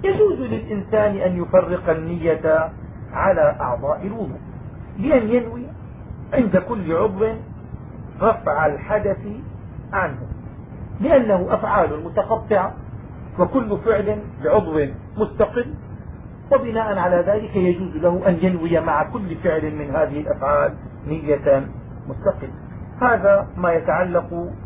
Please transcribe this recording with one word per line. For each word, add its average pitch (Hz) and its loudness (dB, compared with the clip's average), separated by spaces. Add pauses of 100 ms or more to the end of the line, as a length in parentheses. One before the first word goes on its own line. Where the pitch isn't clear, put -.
يجوز 392 4
للإنسان 214 0
أن 180 0
يفرق 170 2
النية 160 2 (420)
على 160 4
أعضاء 131 -2
الوضوء 202 -6 (580)
بأن 233 4
ينوي 240 0 (680)
عند 202 4
كل 180 -2
عضو 196 0 (960)
رفع 156 2
الحدث 196 0 (760)
عنه، 170 -2 (840)
لأنه 220 4
أفعال 175 2
متقطعة 208 0 (680)
وكل 208 2
فعل 208 2 (260)
بعضو 160 4 (380)
مستقل، 214 0 (760)
وبناء 226 2
على 175 4
ذلك 214 0
يجوز 180 2
له 175 2
أن 175 4
ينوي 170 2
مع 156 2
كل 175 -4
فعل 156 0
من 143 -6
هذه 147 0
الأفعال 143 2 (340)
نية 147 2 (400)
مستقلة. - -4 (480)
هذا 202 6 (100)
ما 180 2
يتعلق 170 0 (140)